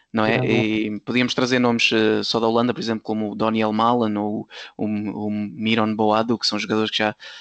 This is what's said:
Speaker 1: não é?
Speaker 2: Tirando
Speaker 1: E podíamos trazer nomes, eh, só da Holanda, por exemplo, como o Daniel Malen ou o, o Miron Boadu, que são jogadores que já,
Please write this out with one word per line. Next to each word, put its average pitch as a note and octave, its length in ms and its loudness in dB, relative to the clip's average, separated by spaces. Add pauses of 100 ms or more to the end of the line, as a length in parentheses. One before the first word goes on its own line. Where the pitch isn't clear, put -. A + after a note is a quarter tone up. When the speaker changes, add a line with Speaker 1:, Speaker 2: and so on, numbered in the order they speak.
(100)
Speaker 1:
não A2 140 0
é? A2+ 160 2
Speaker 2:
Tirando B2 100 0
Speaker 1:
E G#2+ 500 0
podíamos B2 340 -2
trazer B2+ 240 2
nomes, A#2+ 340 2
eh, G#2+ 300 4
só A2+ 180 -2
da A2+ 60 2
Holanda, A#2 260 2
por - 80 -6
exemplo, A2 220 -4
como G#2+ 300 -4
o - 20 -10
Daniel A2 360 0
Malen A2 460 2
ou G#2 320 -4 (300)
o, G#2 80 -4
o G#2 440 -4
Miron G#2+ 640 0
Boadu, A2 440 2
que - 80 -4
são G#2+ 120 -2
jogadores G#2+ 320 0
que - 60 -6
já, G#2+ 180 0 (260)